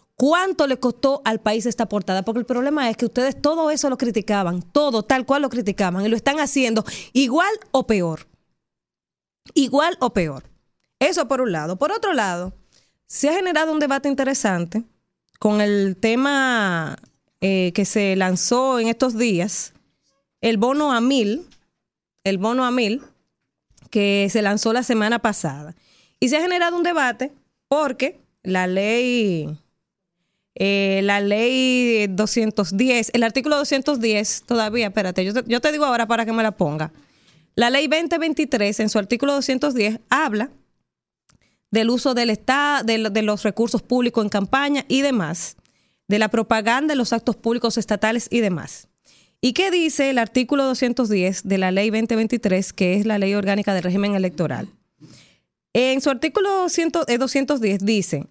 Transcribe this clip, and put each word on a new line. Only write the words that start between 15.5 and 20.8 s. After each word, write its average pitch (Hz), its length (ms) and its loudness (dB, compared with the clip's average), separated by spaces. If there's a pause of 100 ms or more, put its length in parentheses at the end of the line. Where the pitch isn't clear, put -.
el 202 380 0
tema, 226 960 0 (420)
eh, 185 360 2
que 202 100 2
se 196 300 0
lanzó 240 640 2
en 226 80 0
estos 233 300 0
días, 208 560 -2 (680)
el 226 160 2
bono 269 340 2